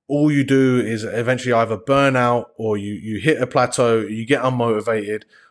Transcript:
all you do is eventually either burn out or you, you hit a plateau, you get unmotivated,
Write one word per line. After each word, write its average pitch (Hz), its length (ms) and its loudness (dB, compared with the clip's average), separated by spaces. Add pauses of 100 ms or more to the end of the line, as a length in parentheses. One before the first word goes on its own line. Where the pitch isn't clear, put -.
all 147 240 2
you 143 120 2
do 131 360 4
is 110 240 -4
eventually 117 500 -2
either 113 240 2
burn 139 380 2
out 120 420 0
or 110 200 -2
you, 104 180 -8
you 104 240 -8
hit 123 220 0
a 127 60 0
plateau, 120 540 2
you 107 240 -8
get 127 160 0
unmotivated, 110 840 -2 (280)